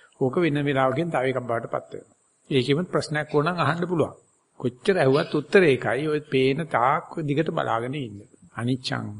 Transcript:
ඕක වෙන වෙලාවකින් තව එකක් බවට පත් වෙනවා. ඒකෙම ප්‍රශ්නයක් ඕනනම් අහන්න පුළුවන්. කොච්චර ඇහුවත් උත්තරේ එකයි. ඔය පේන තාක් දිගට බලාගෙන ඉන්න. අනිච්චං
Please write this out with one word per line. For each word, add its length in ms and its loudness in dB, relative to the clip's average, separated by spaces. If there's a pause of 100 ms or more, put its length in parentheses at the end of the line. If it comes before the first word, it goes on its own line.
(180)
ඕක 180 0
වෙන 280 2
වෙලාවකින් 460 0
තව 160 0
එකක් 140 -2
බවට 260 -4
පත් 240 -6
වෙනවා. 240 -16 (360)
ඒකෙම 340 2
ප්‍රශ්නයක් 500 -4
ඕනනම් 240 2
අහන්න 280 0
පුළුවන්. 280 -2 (460)
කොච්චර 360 0
ඇහුවත් 380 4
උත්තරේ 380 4
එකයි. 360 0
ඔය 120 -2
පේන 460 2
තාක් 400 2 (120)
දිගට 320 -2
බලාගෙන 440 -2
ඉන්න. 240 -10 (380)
අනිච්චං 480 -4 (160)